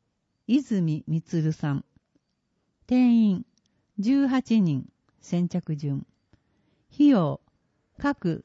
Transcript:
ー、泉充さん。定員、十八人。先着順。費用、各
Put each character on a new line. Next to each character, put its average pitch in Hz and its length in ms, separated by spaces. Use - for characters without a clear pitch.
ー、 214 60
泉 185 540
充 160 440
さ 151 220
ん。 139 120
定 254 240
員、 214 340
十 269 280
八 247 340
人。 151 280
先 175 280
着 165 260
順。 143 300
費 294 140
用、 170 340
各 277 480